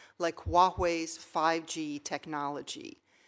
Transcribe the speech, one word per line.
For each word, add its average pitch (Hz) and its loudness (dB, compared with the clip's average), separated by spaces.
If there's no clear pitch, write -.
like 165 -2
Huawei's 175 4
five 165 0
G 151 -6
technology. 147 -8